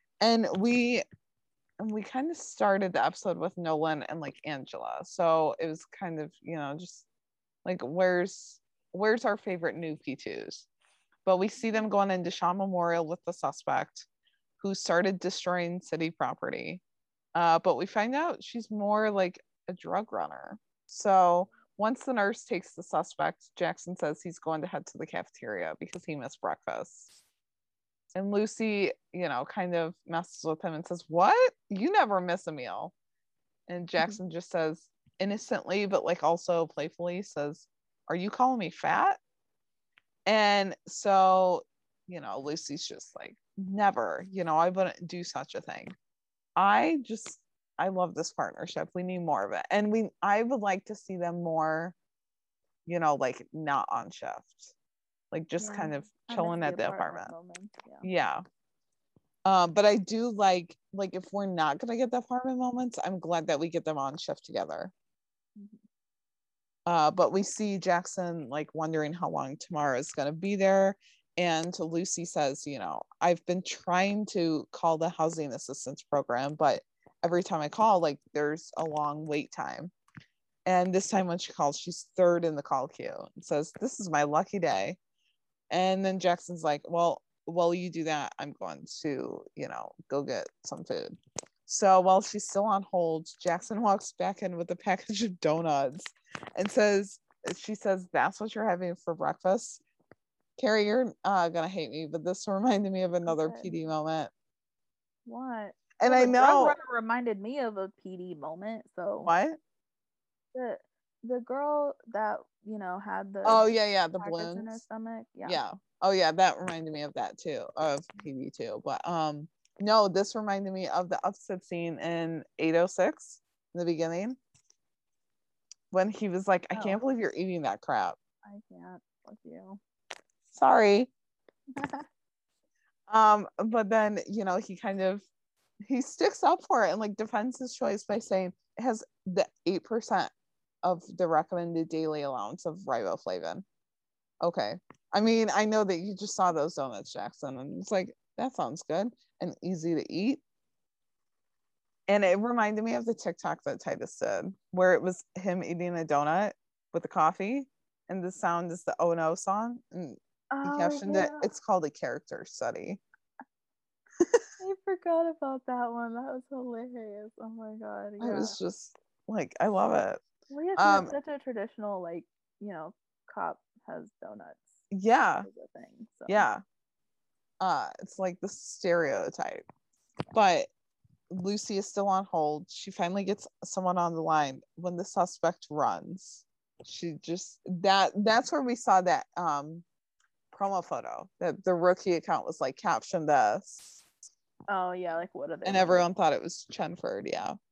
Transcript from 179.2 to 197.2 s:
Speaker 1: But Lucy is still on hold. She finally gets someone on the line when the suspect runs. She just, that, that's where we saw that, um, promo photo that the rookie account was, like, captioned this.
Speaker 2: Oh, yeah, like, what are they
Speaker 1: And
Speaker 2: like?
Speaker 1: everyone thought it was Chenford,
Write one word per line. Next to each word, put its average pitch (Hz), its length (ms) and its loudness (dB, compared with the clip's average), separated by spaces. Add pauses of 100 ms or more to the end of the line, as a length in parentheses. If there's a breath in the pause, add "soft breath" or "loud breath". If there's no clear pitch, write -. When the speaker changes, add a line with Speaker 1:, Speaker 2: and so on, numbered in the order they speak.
Speaker 1:
But 185 360 6 (640)
Lucy 196 460 -4
is 196 120 -4
still 202 200 -2
on 190 160 2
hold. 151 440 -2
She - 220 -14
finally 190 320 -2
gets 196 240 -4 (160)
someone 185 340 -2
on 175 180 2
the 160 80 -2
line 147 380 2 (140)
when 175 220 -6
the 180 80 -4
suspect - 640 -2
runs. 139 760 -4 (400)
She - 360 -8
just, - 440 -10
that, 190 480 4 (100)
that's 220 280 4
where 294 120 0
we 240 120 0
saw 190 260 6
that, 175 260 2 (100)
um, 160 460 -4 (720)
promo 196 320 -2
photo 117 440 -8 (100)
that 170 260 -2
the 185 100 4
rookie 180 380 4
account 160 320 0
was, - 160 -6
like, 135 160 -4
captioned 160 520 -2
this. 131 760 2 (640)
Speaker 2:
Oh, 185 240 -2
yeah, 180 240 -4
like, 170 180 -4
what 147 180 -8
are 156 60 -6
they 185 80 -8
Speaker 1:
And 196 100 0
Speaker 2:
like? 185 60 6
Speaker 1:
everyone 175 320 6
thought 190 200 4
it - 80 0
was - 300 -10
Chenford, 160 600 -6